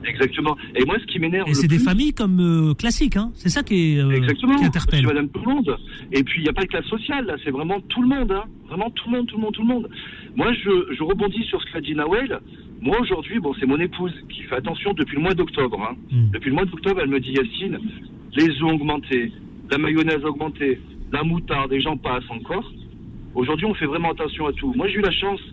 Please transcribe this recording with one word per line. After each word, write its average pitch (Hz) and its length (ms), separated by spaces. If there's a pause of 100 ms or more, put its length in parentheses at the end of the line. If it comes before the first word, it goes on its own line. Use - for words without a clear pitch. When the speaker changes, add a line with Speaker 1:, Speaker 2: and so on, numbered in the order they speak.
Speaker 1:
Exactement. 131 520 (180)
Et 127 100
moi, 185 160
ce - 60
qui 180 140
m'énerve 175 260
Speaker 2:
Et 151 60
Speaker 1:
le - 20
Speaker 2:
c'est 147 140
des 165 80
Speaker 1:
plus - 80
Speaker 2:
familles 233 280
comme, 185 280
euh, 160 340
classiques, 233 420
hein. 220 200
C'est - 140
ça 285 120
qui 165 320
est, 143 60
euh, 139 100
Speaker 1:
Exactement. 143 460
Speaker 2:
qui 226 80
interpelle. 156 380
Speaker 1:
Monsieur, 143 120
madame, 147 140
tout - 180
le 262 80
monde. 165 220 (340)
Et 135 140
puis, 165 160
il - 20
n'y 147 60
a 151 40
pas 196 100
de 185 40
classe 165 200
sociale, 254 400
là. 156 180
C'est 143 80
vraiment 165 300
tout 240 200
le 247 60
monde, 254 240
hein. 196 100 (260)
Vraiment 196 220
tout - 180
le 240 100
monde, 240 100
tout - 80
le 220 60
monde, 214 120
tout 214 80
le 226 60
monde. 247 200 (460)
Moi, 220 200
je, 185 420
je 156 80
rebondis 202 400
sur - 180
ce - 100
qu'a 160 80
dit 151 140
Nawel. 165 460 (400)
Moi, 165 200
aujourd'hui, 190 380
bon, 143 220
c'est 135 60
mon 139 120
épouse 175 340 (160)
qui - 140
fait - 140
attention 160 360
depuis 151 240
le 151 60
mois 185 120
d'octobre, 131 540
hein. 120 60 (160)
Speaker 2:
Hmm. 117 220
Speaker 1:
Depuis 110 180
le 139 60
mois 190 80
d'octobre, 190 360
elle 139 100
me 139 100
dit, 131 140
Yacine, 139 440 (560)
les 160 140
œufs 143 160
ont 160 100
augmenté, 135 560 (400)
la 143 80
mayonnaise 156 460
a 151 40
augmenté, 143 520 (320)
la 147 100
moutarde, 156 500
et 135 80
j'en 156 160
passe 123 320
encore. 120 400 (680)
Aujourd'hui, 156 300
on 208 80
fait 156 120
vraiment 170 240
attention 156 380
à 139 40
tout. 131 220
Moi, 165 140
j'ai 190 80
eu 208 40
la 190 120
chance 196 280 (120)